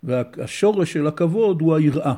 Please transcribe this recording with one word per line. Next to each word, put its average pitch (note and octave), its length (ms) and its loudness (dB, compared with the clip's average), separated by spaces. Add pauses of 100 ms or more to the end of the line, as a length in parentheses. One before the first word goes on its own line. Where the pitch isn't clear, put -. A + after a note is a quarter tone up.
והשורש D#3+ 880 -2
של D3 140 -2
הכבוד F3 540 0
הוא D#3+ 140 2
היראה. D3 440 2